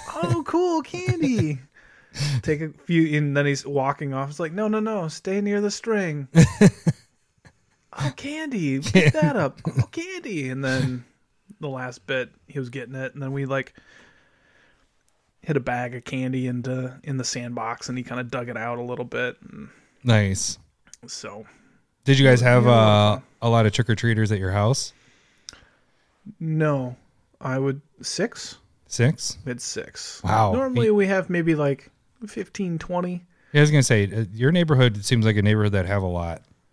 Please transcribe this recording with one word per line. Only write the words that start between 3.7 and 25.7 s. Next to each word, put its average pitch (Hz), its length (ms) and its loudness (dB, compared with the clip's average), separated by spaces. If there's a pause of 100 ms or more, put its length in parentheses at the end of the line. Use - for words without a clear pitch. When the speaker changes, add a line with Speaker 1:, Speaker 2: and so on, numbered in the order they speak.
Speaker 1:
off. 135 160 -4
It's 147 120 -14
like, 160 120 -6
"No, 208 160 -2
no, 214 100 0
no, 208 300 -4
stay 190 320 -4
near 202 220 0
the 208 80 0
string." 180 640 -4
Speaker 2:
<laughs> - 1700 0
Speaker 1:
"Oh, 139 180 -4
candy. 269 640 -4
Pick 151 340 2
that 208 220 2
up. 156 260 -4
Speaker 2:
<laughs> - 160 -6
Speaker 1:
Oh, 127 120 2
candy." 294 600 -8
And 131 120 -6
then 131 420 -2 (560)
the 151 80 -8
last 127 380 -12
bit, 131 240 -4 (160)
he - 120 -12
was 127 100 -6
getting 123 260 -12
it. 131 200 -8
And 143 80 -12
then 135 100 -6
we, 139 140 -4
like, 135 280 -4 (1700)
hid 156 160 -2
a 131 40 0
bag 123 340 -6
of 120 100 -14
candy 131 420 -4
into, 127 480 -6 (100)
in 139 120 -6
the 127 80 -4
sandbox, 120 640 -8
and 123 80 -6
he 127 80 -8
kinda 123 200 -8
dug 120 260 -8
it 113 60 -8
out 117 220 -6
a 120 40 -8
little 123 220 -8
bit. 123 320 -6 (140)
And - 180 -18 (380)
Speaker 2:
Nice. 104 520 2 (480)
Speaker 1:
so. 107 400 -14 (580)
Speaker 2:
Did 135 140 4
you 135 80 6
guys 123 160 8
have, 123 220 6
Speaker 1:
Yeah. 123 80 8
Speaker 2:
uh, 104 480 6 (200)
a 117 80 0
lot 117 160 4
of 104 80 4
trick-or-treaters 110 600 2
at 104 60 0
your 95 120 -2
house? 104 420 0 (1500)